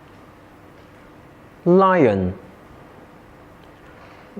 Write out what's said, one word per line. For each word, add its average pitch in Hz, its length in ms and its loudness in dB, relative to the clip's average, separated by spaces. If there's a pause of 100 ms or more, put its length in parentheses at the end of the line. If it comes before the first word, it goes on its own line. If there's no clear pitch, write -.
(1600)
Lion, 165 760 0 (2000)